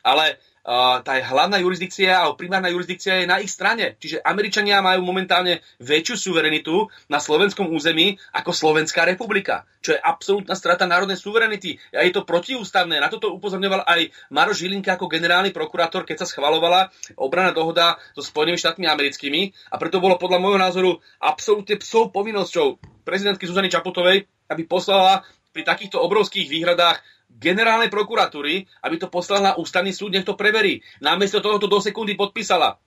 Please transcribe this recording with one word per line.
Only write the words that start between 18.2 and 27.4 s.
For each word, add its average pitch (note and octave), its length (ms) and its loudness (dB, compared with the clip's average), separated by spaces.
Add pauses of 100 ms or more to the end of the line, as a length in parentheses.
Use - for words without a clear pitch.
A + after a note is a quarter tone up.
Spojenými E3 320 -2
štátmi E3+ 320 -2
americkými. D3 800 -2
A - 80 -8
preto E3+ 240 -2
bolo F#3 160 4
podľa F3+ 240 0
môjho G3 160 2
názoru F#3 340 2 (300)
absolútne G#3 560 0
psou A3+ 320 0
povinnosťou F#3+ 720 -2 (240)
prezidentky F#3+ 400 -2
Zuzany F3+ 240 -2
Čaputovej, F#3 560 2 (240)
aby E3 160 -6
poslala F#3+ 640 2 (240)
pri D#3+ 80 -10
takýchto F3 400 -4
obrovských F#3 480 0
výhradách E3+ 560 2 (300)
generálnej A3 560 2